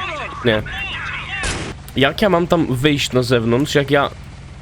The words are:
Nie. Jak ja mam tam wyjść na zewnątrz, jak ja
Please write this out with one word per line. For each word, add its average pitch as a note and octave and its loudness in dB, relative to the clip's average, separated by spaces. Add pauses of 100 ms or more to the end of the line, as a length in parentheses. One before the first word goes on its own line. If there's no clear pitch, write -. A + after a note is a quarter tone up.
(440)
Nie. G#2+ 4 (1300)
Jak C#3 2
ja G#3 6
mam F3 4
tam E3+ 4
wyjść C3+ 2
na B2+ 4
zewnątrz, A#2+ 2
jak C#3 2
ja C#3+ 4 (520)